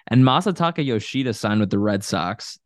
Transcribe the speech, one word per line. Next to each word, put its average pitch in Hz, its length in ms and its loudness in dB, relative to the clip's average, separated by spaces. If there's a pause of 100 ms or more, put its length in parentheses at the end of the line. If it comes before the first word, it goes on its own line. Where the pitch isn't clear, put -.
and 123 160 4
Masataka 165 600 2
Yoshida 127 500 -2
signed 107 240 0
with 104 120 2
the 101 100 0
Red 101 240 0
Sox. - 600 -6